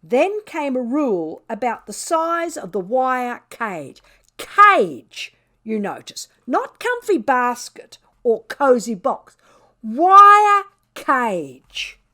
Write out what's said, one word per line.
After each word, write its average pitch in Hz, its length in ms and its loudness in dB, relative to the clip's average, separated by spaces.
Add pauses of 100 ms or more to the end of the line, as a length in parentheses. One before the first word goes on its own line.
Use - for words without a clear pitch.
Then 311 440 0
came 285 300 -6
a 254 60 -4
rule 226 640 -4
about 226 380 -6
the 214 60 -16
size 339 640 -4
of 180 160 -14
the 208 80 -4
wire 247 720 -4
cage. 175 520 -12 (340)
Cage, 320 960 0 (300)
you 220 140 -6
notice, - 500 -10 (180)
not 392 320 -4
comfy 480 400 -2
basket 247 800 -4 (240)
or 220 220 -2
cosy 247 500 0
box. - 420 -6 (460)
Wire 403 840 6 (300)
cage. 190 1040 -6 (160)